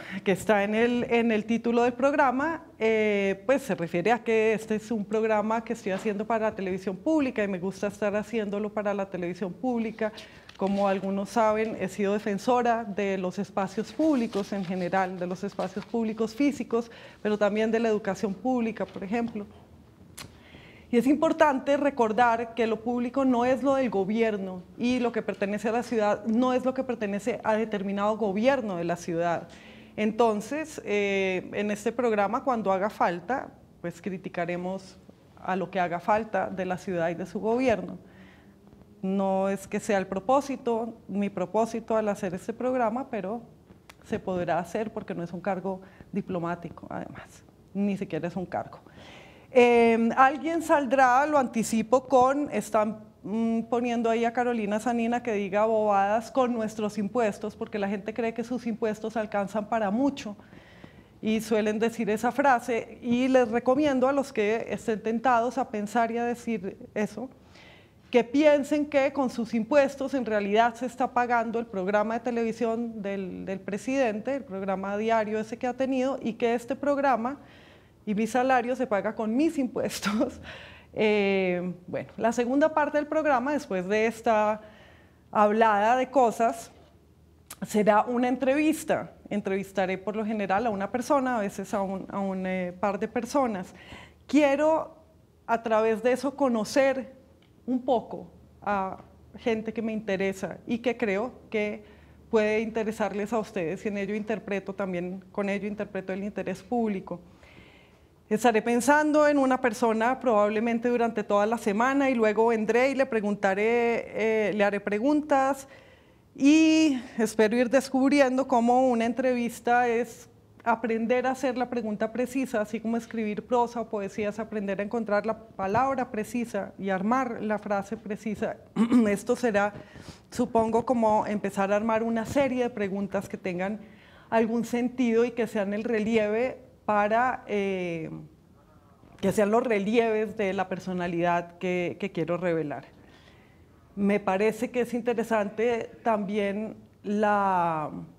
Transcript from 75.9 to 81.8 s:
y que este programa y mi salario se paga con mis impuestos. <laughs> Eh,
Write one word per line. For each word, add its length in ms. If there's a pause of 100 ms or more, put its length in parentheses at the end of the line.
y 120
que 200
este 200
programa 640 (680)
y 80
mi 120
salario 480
se 120
paga 280
con 220
mis 220
impuestos. 840
<laughs> 60 (420)
Eh, 800 (140)